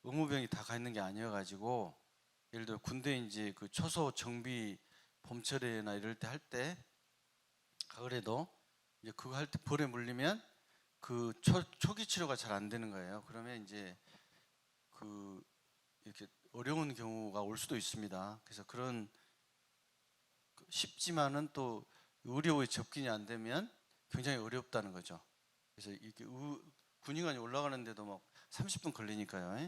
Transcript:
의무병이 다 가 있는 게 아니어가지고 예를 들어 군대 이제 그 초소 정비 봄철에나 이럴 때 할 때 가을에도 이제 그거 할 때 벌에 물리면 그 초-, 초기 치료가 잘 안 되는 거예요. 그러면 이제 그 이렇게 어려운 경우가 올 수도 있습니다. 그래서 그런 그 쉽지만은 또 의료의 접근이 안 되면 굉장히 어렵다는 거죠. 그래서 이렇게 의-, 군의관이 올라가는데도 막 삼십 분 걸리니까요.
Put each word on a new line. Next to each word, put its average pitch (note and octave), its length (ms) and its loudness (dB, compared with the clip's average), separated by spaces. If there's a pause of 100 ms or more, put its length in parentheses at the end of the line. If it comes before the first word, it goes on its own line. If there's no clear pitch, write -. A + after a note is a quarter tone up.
의무병이 C#3 440 2
다 G#2+ 160 -2
가 A#2 120 -2
있는 A#2+ 180 -2
게 G#2+ 60 0
아니어가지고 G2+ 1000 -2 (520)
예를 A2+ 120 -4
들어 A2 140 -2
군대 C3 380 0
이제 G#2+ 360 -2
그 G2+ 160 -10
초소 E3 420 2
정비 A#2+ 680 -2 (460)
봄철에나 A2+ 720 0
이럴 A2 200 -2
때 A2 120 -4
할 C#3 120 -4
때 C#3 380 -2 (1080)
가을에도 B2 600 -2 (540)
이제 A2 140 -10
그거 B2+ 200 -8
할 C#3+ 120 0
때 - 160 -4
벌에 D3 220 4
물리면 B2 560 2 (580)
그 A#2+ 420 0
초-, F3 220 10 (160)
초기 G#3 260 2
치료가 D3+ 300 4
잘 A2+ 160 -4
안 G2+ 160 2
되는 A2+ 240 -2
거예요. F#2+ 360 -6
그러면 A2+ 360 -8
이제 G2 340 -8 (920)
그 G2+ 520 -10 (600)
이렇게 G#2 240 -14 (240)
어려운 C#3 420 0
경우가 A2 480 -2
올 G#2+ 160 -2
수도 B2+ 200 0
있습니다. G#2 680 -2
그래서 - 200 -14
그런 A#2+ 460 -4 (1500)
그 - 140 -20
쉽지만은 D3+ 840 2
또 A#2+ 320 0 (400)
의료의 C#3+ 420 6
접근이 C3 420 -2
안 G#2+ 160 0
되면 A#2 460 -2 (380)
굉장히 C3 280 2
어렵다는 A2+ 540 0
거죠. F2 300 -8 (520)
그래서 G#2 180 -10
이렇게 A2 340 -12
의-, C3 360 -6 (380)
군의관이 D3+ 380 2
올라가는데도 A#2+ 680 0
막 G2 160 -6 (280)
삼십 - 320 -2
분 D#3+ 100 0
걸리니까요. G2+ 640 -2 (120)